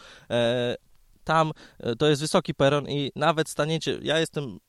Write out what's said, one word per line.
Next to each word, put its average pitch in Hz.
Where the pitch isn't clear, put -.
e, 120
tam, 160
e, 117
to 151
jest 147
wysoki 156
peron 143
i 139
nawet 151
staniecie, 151
ja 147
jestem 143